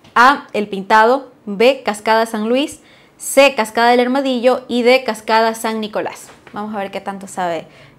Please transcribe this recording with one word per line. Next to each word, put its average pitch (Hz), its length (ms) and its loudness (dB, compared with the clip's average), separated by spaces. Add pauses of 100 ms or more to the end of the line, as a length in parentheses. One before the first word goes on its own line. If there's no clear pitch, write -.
(140)
A, 269 380 4
El 208 160 -4
Pintado, 220 640 2 (160)
B, 185 360 0
Cascada 220 440 -2
San 220 220 -6
Luis, 269 320 -2 (360)
C, 269 380 2
Cascada 220 360 0
del 247 100 4
Hermadillo 254 680 0
y 240 140 -2
D, 254 200 4
Cascada 226 520 0
San 220 260 -6
Nicolás. 208 480 -8 (240)
Vamos 214 220 -10
a 214 40 -8
ver 196 120 -8
qué 196 100 -10
tanto 196 260 -12
sabe 175 400 -6 (320)